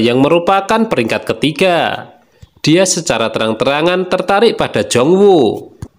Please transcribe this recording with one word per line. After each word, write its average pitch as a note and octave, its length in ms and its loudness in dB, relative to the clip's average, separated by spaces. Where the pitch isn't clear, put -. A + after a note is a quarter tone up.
yang A#2+ 240 2
merupakan E3+ 640 0
peringkat A2+ 480 -4
ketiga. E3+ 400 0
Dia F3+ 240 4
secara A#2 400 -2
terang-terangan C#3 800 -2
tertarik G3 480 0
pada A#2 320 -2
Jongwoo E3+ 880 2